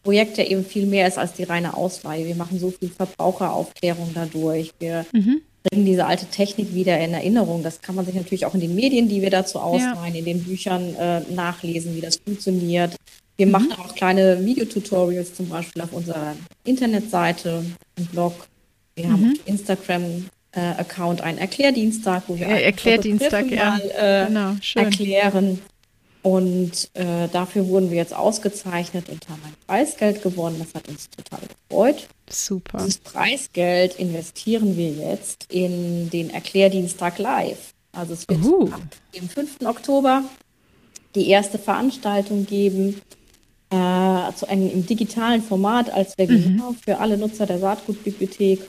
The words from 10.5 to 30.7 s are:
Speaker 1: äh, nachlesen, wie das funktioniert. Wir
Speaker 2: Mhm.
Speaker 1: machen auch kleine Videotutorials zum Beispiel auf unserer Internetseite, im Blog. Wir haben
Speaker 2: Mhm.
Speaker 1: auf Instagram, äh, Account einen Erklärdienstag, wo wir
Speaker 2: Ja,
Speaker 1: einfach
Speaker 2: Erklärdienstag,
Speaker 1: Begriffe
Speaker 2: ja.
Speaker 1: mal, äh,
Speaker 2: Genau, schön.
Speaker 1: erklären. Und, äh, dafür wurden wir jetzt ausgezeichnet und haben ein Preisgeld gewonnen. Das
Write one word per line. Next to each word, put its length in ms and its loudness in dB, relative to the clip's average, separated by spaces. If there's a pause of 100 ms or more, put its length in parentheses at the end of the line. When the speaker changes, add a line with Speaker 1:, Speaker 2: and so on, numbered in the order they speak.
Speaker 1:
äh, 260 0 (120)
nachlesen, 600 -4
wie 60 -6
das 160 -4
funktioniert. 760 0 (420)
Wir 80 6
Speaker 2:
Mhm. 80 8
Speaker 1:
machen 200 4
auch 220 -14
kleine 500 4
Videotutorials 920 0
zum 120 -6
Beispiel 360 -8
auf 100 -10
unserer 420 -6 (300)
Internetseite, 1000 0 (320)
im 120 -4
Blog. 260 -2 (640)
Wir 140 -4
haben 120 4
Speaker 2:
Mhm. 120 6
Speaker 1:
auf 140 -4
Instagram, 760 -4 (280)
äh, 60 -4
Account 640 -2
einen 160 -6
Erklärdienstag, 880 0
wo 80 -4
wir 60 -4
Speaker 2:
Ja, 140 -2
Speaker 1:
einfach 100 2
Speaker 2:
Erklärdienstag, 800 2
Speaker 1:
Begriffe 100 -2
Speaker 2:
ja. 140 2
Speaker 1:
mal, 120 0 (420)
äh, 40 0
Speaker 2:
Genau, 340 0
schön. 220 0
Speaker 1:
erklären. 760 2 (640)
Und, 680 0
äh, 380 -2
dafür 360 0
wurden 220 4
wir 80 0
jetzt 160 -2
ausgezeichnet 960 -2
und 180 -14
haben 160 -16
ein 120 -18 (100)
Preisgeld 560 0
gewonnen. 380 -2
Das 160 -10